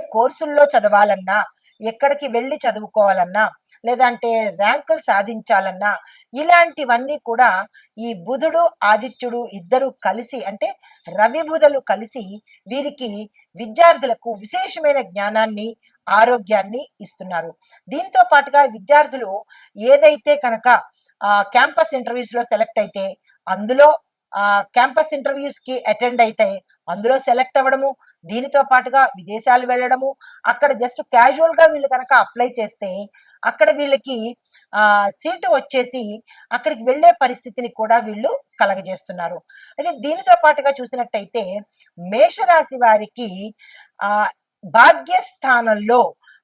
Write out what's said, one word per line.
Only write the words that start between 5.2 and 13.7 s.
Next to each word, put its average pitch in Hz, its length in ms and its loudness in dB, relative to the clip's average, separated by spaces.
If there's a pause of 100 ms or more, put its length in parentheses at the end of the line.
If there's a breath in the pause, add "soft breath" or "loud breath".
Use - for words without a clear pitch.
ఇలాంటివన్నీ 294 840 0
కూడా 226 480 0 (320 soft breath)
ఈ 233 160 -10
బుధుడు 294 560 -2 (120)
ఆదిత్యుడు 233 720 -2
ఇద్దరు 247 500 -2
కలిసి, 220 420 -6
అంటే 214 320 -8 (440 soft breath)
రవి 247 220 0
బుధులు 302 360 2
కలిసి 214 640 -8 (260 soft breath)
వీరికి, 247 640 -10 (260)
విద్యార్థులకు 240 760 2